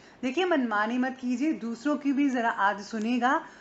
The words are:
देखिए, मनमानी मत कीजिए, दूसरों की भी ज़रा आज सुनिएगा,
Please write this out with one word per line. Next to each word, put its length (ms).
देखिए, 220
मनमानी 520
मत 240
कीजिए, 340
दूसरों 420
की 160
भी 160
ज़रा 200
आज 340
सुनिएगा, 520